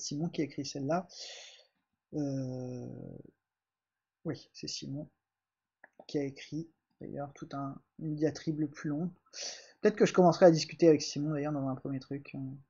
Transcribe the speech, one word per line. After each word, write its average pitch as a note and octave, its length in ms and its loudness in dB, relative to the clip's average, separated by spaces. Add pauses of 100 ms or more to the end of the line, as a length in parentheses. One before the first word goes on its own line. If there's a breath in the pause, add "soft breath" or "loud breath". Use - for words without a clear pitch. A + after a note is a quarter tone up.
Simon D#3 300 -4
qui E3+ 100 -2
a D3+ 40 0
écrit C#3+ 200 -6
celle-là. C#3+ 420 -2 (1080 loud breath)
Euh, B2+ 720 -6 (1400)
oui, - 300 -8
c'est - 120 -12
Simon C#3+ 440 -8 (960)
qui - 120 -4
a C#3+ 60 0
écrit, D3 460 -8 (320)
d'ailleurs, C#3 320 -10
tout - 180 -14
un, C#3 260 -8 (200)
une D#3 160 -4
diatribe D3+ 460 -2
le D3+ 80 0
plus D3 200 -8
long. D#3 240 -2 (680 loud breath)
Peut-être G#3 140 4
que G#3 100 6
je - 80 -2
commencerai F3+ 320 8
à E3+ 40 12
discuter D#3+ 380 6
avec D3 140 8
Simon, D3+ 300 -4
d'ailleurs, D3 200 -4
dans C3+ 160 -4
un C3 60 -2
premier C3+ 260 -6
truc. C#3 340 -10 (360)